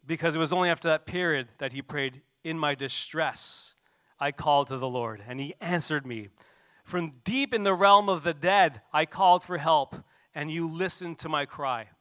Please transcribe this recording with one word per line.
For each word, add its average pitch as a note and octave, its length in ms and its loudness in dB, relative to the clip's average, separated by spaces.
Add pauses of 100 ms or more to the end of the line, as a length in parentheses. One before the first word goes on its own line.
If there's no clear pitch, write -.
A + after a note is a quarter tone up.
Because D#3 300 0
it D#3+ 40 0
was E3 140 0
only F3+ 160 2
after E3 200 0
that D#3 180 0
period D#3+ 400 -2 (100)
that C3+ 140 -6
he C3+ 100 -10
prayed, C3+ 400 -6 (220)
"In D#3+ 160 -6
my D3 160 0
distress, - 960 -6 (460)
I C#3+ 120 -2
called C#3+ 360 2
to C3 100 -6
the C3 100 -6
Lord, A#2 400 -6
and B2 120 -10
he C#3+ 200 -8
answered D#3 460 -2
me. A2 240 -10 (540)
From E3+ 280 -6 (120)
deep B3+ 320 -2
in G#3 80 0
the G3 100 4
realm G3+ 340 6
of F3 140 0
the D#3+ 140 -2
dead, E3 460 4 (100)
I D#3 160 2
called F3+ 340 4
for F3+ 160 -8
help, D3+ 380 0 (400)
and D3+ 160 -6
you E3 160 -4
listened E3+ 520 -6
to D#3+ 100 -8
my D3 160 0
cry." B2 420 -6 (140)